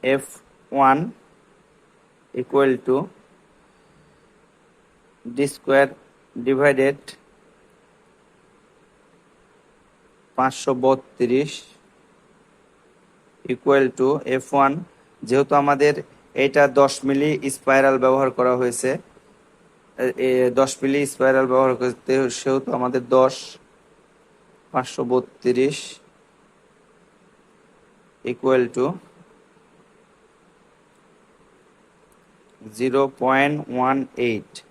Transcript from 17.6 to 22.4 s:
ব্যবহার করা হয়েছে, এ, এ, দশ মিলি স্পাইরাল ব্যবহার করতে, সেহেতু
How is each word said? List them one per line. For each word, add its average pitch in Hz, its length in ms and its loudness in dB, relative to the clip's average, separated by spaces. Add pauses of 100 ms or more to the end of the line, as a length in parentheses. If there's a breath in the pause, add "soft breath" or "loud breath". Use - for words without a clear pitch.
ব্যবহার 131 320 2
করা 123 260 0
হয়েছে, 123 340 -2 (1080)
এ, 127 80 -2 (100)
এ, 127 340 2
দশ 131 320 0
মিলি 139 240 0
স্পাইরাল 131 400 2
ব্যবহার 127 300 2
করতে, 127 540 -2
সেহেতু 135 420 -4